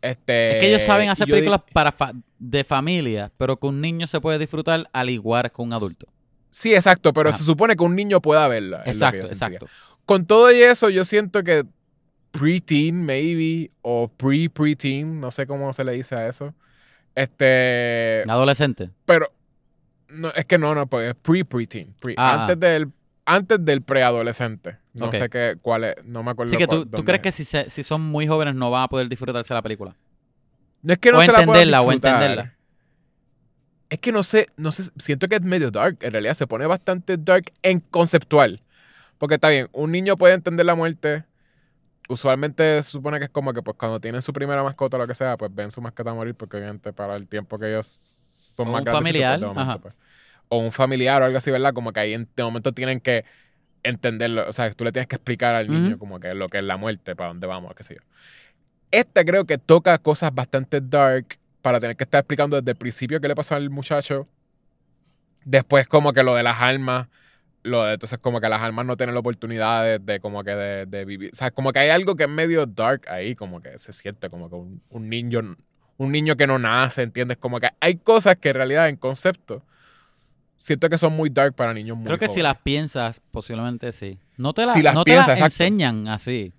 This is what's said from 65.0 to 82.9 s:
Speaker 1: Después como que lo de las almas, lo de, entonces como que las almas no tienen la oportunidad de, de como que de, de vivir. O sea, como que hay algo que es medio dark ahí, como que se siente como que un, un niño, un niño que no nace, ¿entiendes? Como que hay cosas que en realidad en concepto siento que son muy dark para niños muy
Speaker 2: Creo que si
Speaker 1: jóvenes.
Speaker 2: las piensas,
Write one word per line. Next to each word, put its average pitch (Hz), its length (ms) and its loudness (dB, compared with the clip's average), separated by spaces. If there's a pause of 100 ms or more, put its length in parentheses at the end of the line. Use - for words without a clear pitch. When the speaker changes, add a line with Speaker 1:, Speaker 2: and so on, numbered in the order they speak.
Speaker 1:
Después 135 420 2
como 147 260 2
que 131 100 4
lo 127 120 2
de 120 80 0
las 117 200 0
almas, 127 460 -2 (540)
lo 117 220 0
de, 107 100 0
entonces 113 240 -10
como 120 220 -4
que 110 80 0
las 110 140 0
almas 117 240 -6
no 123 100 -4
tienen 120 180 -4
la 123 60 -2
oportunidad 117 640 -2
de, 110 140 0
de 101 220 -6
como 101 220 -10
que 98 120 -8
de, 101 320 -8
de 98 180 -12
vivir. 98 280 -14
O - 40 -20
sea, 131 140 -4
como 135 220 -4
que 135 80 0
hay 143 100 4
algo 185 260 0
que 151 80 0
es 143 60 -4
medio 160 360 0
dark 113 420 -2
ahí, 92 260 -8
como 90 260 -14
que - 180 -20
se - 140 -20
siente 98 380 -12
como 87 180 -16
que 87 80 -16
un, 90 320 -18
un 110 200 -14
niño, 117 480 -6 (420)
un 135 140 -4
niño 151 240 0
que 139 100 4
no 135 120 2
nace, 123 440 0
¿entiendes? 123 340 -4
Como 123 240 -6
que 120 100 0 (100)
hay 175 160 2
cosas 202 400 2
que - 140 -2
en 131 40 0
realidad 135 340 0
en 143 80 -4
concepto 131 680 -6 (920)
siento 151 320 -2
que 165 80 0
son 156 180 0
muy 156 140 -2
dark 139 260 2
para 117 200 -2
niños 113 220 -10
muy 113 100 -10
Speaker 2:
Creo 165 120 -4
que 220 80 -4
si 208 60 -4
Speaker 1:
jóvenes. 180 120 -2
Speaker 2:
las 139 180 0
piensas, 139 580 -4 (100)